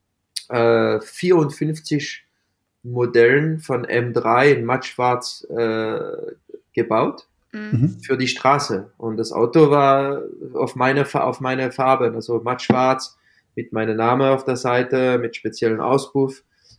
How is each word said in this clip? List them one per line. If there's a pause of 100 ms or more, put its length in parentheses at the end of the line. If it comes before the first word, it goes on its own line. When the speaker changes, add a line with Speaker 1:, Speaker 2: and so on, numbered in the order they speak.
(480)
Speaker 1:
äh,
vierundfünfzig (680)
Modellen
von
M
drei
in
mattschwarz,
äh, (720)
gebaut (240)
Speaker 2:
Mhm. (120)
Speaker 3:
Mhm.
Speaker 1:
für
die
Straße.
Und
das
Auto
war (320)
auf
meine
Fa-,
auf
meine
Farben,
also
mattschwarz, (380)
mit
meinem
Namen
auf
der
Seite,
mit
speziellen
Auspuff (360)